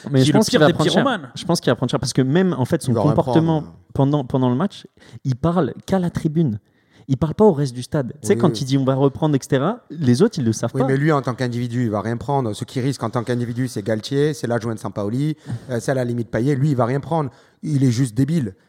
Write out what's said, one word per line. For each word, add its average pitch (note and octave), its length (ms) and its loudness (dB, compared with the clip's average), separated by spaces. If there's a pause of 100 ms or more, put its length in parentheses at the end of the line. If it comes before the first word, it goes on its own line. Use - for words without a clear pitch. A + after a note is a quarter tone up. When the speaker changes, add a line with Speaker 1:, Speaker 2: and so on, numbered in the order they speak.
(120)
Speaker 1:
Mais C3+ 80 4
Speaker 2:
qui C3 60 6
Speaker 1:
je D3 60 4
Speaker 2:
est - 20 4
le G3+ 60 6
Speaker 1:
pense G#3+ 100 2
qu'il B3 100 2
Speaker 2:
pire D3+ 80 8
des - 60 4
Speaker 1:
apprend - 100 0
cher. D3+ 100 2
Speaker 2:
pyromanes. G3 400 0
Speaker 1:
Je - 120 -14
pense E3 160 0
qu'il C#3+ 100 0
apprend B2 160 0
cher C3 140 -4
parce B2+ 120 -6
que C#3 80 2
même, E3 360 2
en B2+ 80 0
fait, E3+ 180 -2
son B2+ 80 -2
Speaker 3:
Il A#2 40 2
va A2+ 80 2
rien G#2 80 4
Speaker 1:
comportement D#3 500 2
Speaker 3:
prendre. E2 160 -16 (160)
Speaker 1:
pendant, C#3 320 2
pendant B2+ 240 0
le B2 60 2
match, F3 300 -4 (380)
il B2+ 140 -2
parle E3+ 360 0 (120)
qu'à F#3+ 120 0
la F3 120 0
tribune. D3+ 500 0 (500)
Il C3+ 80 2
parle D3+ 160 -2
pas G#3+ 100 2
au G#3+ 80 8
reste C#3 240 -2
du B2 80 -8
stade. C3+ 380 -4
Tu - 60 -4
sais, G3 80 4
Speaker 3:
Oui, A#2 40 0
Speaker 1:
quand A#2+ 80 4
Speaker 3:
oui. A2+ 140 0
Speaker 1:
il C#3 40 -2
dit « C3+ 140 2
on C3+ 60 0
va C3+ 100 2
reprendre », C#3 400 2
et C3+ 80 0
cetera, D3+ 460 -2
les C#3 320 2
autres, A3 180 2
ils B2+ 60 -2
le A2 80 2
savent A#2 200 -4
Speaker 3:
Oui, C3+ 60 -4
Speaker 1:
pas. C4+ 80 2
Speaker 3:
mais C3+ 80 2
lui, D3 160 2
en C#3+ 100 2
tant B2 120 -4
qu'individu, A#2+ 500 -4
il A#2 60 0
va G2+ 100 0
rien A2 160 -2
prendre. B2+ 380 -2
Ce - 100 -8
qui - 160 -6
risque B2+ 240 -2
en A2+ 60 -4
tant A#2 160 -4
qu'individu, A#2+ 420 -2
c'est A2+ 160 -8
Galtier, C#3 500 -2
c'est B2+ 140 -6
l'adjoint A#2 260 -2
de G#2+ 60 -8
Sampaoli, A2+ 560 -4 (340)
euh, A#2+ 120 -4
c'est - 100 -4
à C3 40 0
la B2+ 100 -2
limite A#2+ 260 -4
Payet. C3 240 0
Lui, C3+ 140 0
il C3+ 80 2
va A#2+ 80 2
rien C3 160 -2
prendre. D3 280 -2 (320)
Il C#3+ 220 0
est C3 80 4
juste A2+ 240 -2
débile. C3+ 400 -2 (140)